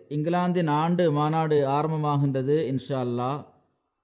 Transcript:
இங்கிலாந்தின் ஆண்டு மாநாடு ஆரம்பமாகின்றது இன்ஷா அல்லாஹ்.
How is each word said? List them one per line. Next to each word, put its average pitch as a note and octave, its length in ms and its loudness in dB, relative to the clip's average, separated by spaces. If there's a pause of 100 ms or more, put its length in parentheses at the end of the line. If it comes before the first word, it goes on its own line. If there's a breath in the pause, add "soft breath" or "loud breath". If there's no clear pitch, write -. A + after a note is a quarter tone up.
இங்கிலாந்தின் F3 600 0
ஆண்டு E3 440 2
மாநாடு D3+ 560 2
ஆரம்பமாகின்றது C#3+ 880 0
இன்ஷா C3+ 360 -4
அல்லாஹ். B2 520 -4 (580)